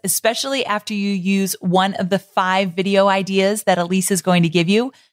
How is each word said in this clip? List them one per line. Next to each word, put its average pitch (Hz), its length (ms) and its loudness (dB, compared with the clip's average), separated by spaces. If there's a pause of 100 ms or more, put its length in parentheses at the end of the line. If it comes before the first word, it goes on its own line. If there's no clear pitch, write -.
especially 233 640 -2
after 208 260 -4
you 202 200 -2
use 190 480 0
one 185 340 0
of 190 160 -4
the 190 80 2
five 190 540 -2
video 196 360 2
ideas 196 540 0
that 180 160 2
Elise 180 320 -2
is 190 100 0
going 180 220 2
to 170 80 2
give 170 180 2
you. 233 240 2 (200)